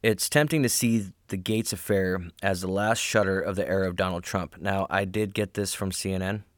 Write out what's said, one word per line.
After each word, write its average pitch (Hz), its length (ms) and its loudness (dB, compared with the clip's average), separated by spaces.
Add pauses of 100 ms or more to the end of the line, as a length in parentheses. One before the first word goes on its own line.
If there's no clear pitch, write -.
It's 110 260 2
tempting 147 360 4
to 117 40 4
see 110 440 2 (160)
the 98 100 -4
Gaetz 110 340 -2
affair 95 480 0 (220)
as 95 200 0
the 92 60 -4
last 104 300 0
shudder 95 420 2
of 87 140 -2
the 95 100 0
era 95 240 2
of 90 60 -4
Donald 92 300 -2
Trump. - 360 -4
Now, 98 300 -2
I 98 140 2
did 101 300 -2
get 104 200 -2
this 101 180 -2
from 95 200 -4
C 95 200 -4
N 92 80 -2
N. 101 220 -4 (160)